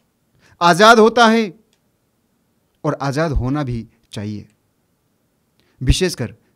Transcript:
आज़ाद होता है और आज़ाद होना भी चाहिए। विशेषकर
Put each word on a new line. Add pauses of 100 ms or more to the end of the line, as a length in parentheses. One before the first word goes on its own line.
(600)
आज़ाद
होता
है (1200)
और
आज़ाद
होना
भी (240)
चाहिए। (1300)
विशेषकर (200)